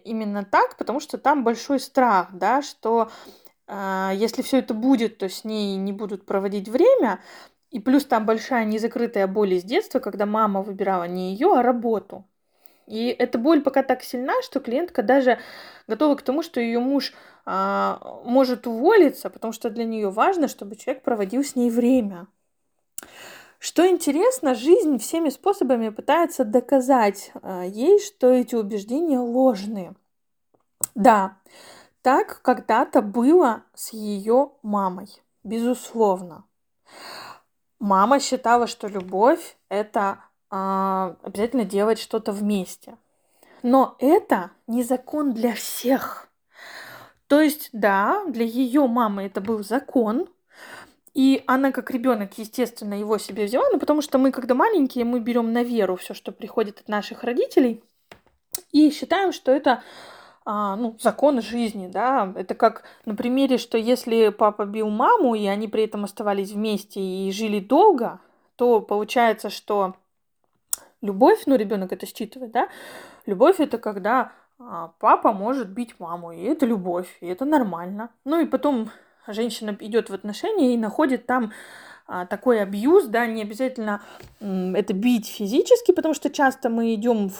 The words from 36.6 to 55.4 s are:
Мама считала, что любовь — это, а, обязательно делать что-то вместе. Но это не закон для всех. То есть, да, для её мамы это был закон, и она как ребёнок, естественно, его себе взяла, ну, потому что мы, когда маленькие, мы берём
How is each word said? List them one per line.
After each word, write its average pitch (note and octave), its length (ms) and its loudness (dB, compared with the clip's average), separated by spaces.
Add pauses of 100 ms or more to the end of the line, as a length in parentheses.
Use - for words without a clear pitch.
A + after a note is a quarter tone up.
Мама G3+ 380 4
считала, A#3+ 480 2
что A3+ 200 -10
любовь — G3 680 0 (140)
это, G3+ 500 -4 (320)
а, F#3+ 720 -2
обязательно A3+ 400 -4
делать G3+ 360 0
что-то A3 340 -6
вместе. G#3 640 -4 (640)
Но B3+ 360 2
это B3 520 2 (160)
не A#3+ 160 -2
закон C4 500 -2
для A3+ 200 -2
всех. - 760 -4 (960)
То D4 140 6
есть, D4+ 320 0
да, G#3+ 540 2
для A#3 180 -2
её B3+ 420 2
мамы G#3+ 380 0
это G3+ 160 -8
был G#3+ 220 -4
закон, A#3+ 640 -2 (880)
и C4+ 320 4
она C4 240 2
как - 200 -6
ребёнок, A#3 480 -2
естественно, A3 560 -6
его G#3 240 -2
себе G#3 260 -6
взяла, B3+ 280 0
ну, D4 60 2
потому D4+ 220 0
что C#4 180 0
мы, C4 120 4
когда B3 240 -2
маленькие, C#4+ 500 2
мы A#3+ 160 -2
берём A#3 320 0